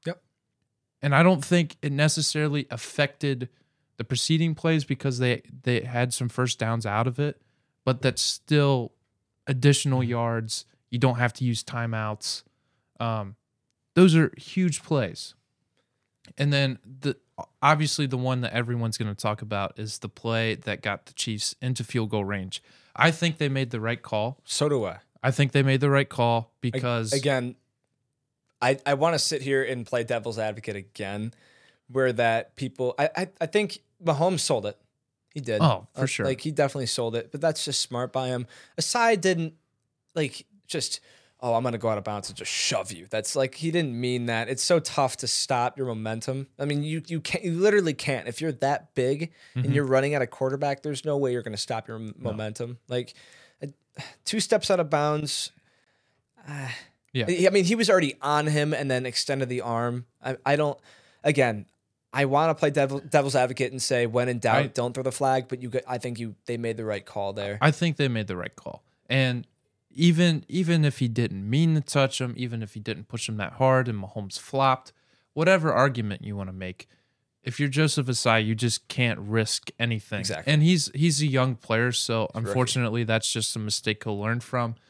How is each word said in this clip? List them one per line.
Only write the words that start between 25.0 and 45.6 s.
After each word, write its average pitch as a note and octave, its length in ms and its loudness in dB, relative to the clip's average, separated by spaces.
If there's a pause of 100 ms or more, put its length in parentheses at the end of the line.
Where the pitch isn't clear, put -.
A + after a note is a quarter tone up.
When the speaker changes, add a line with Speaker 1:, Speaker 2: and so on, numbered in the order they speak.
Speaker 2:
I C3 80 4
think C3+ 220 2
they C#3 100 4
made C3+ 180 4
the C#3+ 100 2
right C#3 180 2
call A#2 440 0 (100)
Speaker 1:
Ag-, B2 100 -2
Speaker 2:
because A#2+ 400 -2
Speaker 1:
again, C3 440 0 (1080)
I, C3 240 4
I C#3+ 80 2
wanna D#3 240 2
sit C#3 240 -2
here C3+ 200 0
and B2 240 -4
play A#2+ 180 -2
devil's A2+ 340 -4
advocate G#2+ 380 -6
again, G2+ 580 -8 (540)
where B2+ 260 2
that A#2 420 2
people, B2+ 420 -4
I, D3 180 2
I, F#3 120 -2 (140)
I E3 40 -2
think G#3 340 -2 (220)
Mahomes E3 380 2
sold A2+ 240 0
it. G#2 140 -8 (560)
He D3 60 -10
did. A#2 200 0
Speaker 2:
Oh, A#2 340 4
for - 100 -4
Speaker 1:
Uh, - 20 0
Speaker 2:
sure. - 200 -2
Speaker 1:
like, C3 140 -2
he D#3+ 120 -6
definitely C#3 340 0
sold A#2 300 -2
it, A#2 160 -6
but C#3+ 80 -10
that's D#3 240 -2
just - 180 -2
smart B2 300 -6
by C3 160 -4
him. B2 180 -4 (340)
Asai A#3 400 2
didn't, E3 340 0 (600)
like, D3+ 320 -4 (220)
just, - 320 -6 (400)
"Oh, A#2+ 140 0
I'm A#2 100 2
gonna A#2+ 120 -2
go A2+ 120 0
out G#2+ 100 0
of F#2+ 60 -8
bounds G#2 260 -6
and G2 80 -16
just - 140 -8
shove G2+ 400 -2
you." F2+ 180 -16
That's, A2 260 -4
like, C3+ 200 0
he D#3+ 160 -4
didn't C#3+ 280 -2
mean B2 260 -2
that. A2+ 220 -2
It's B2+ 140 -4
so E3+ 160 4
tough C#3+ 400 0
to - 80 -8
stop B2 500 -2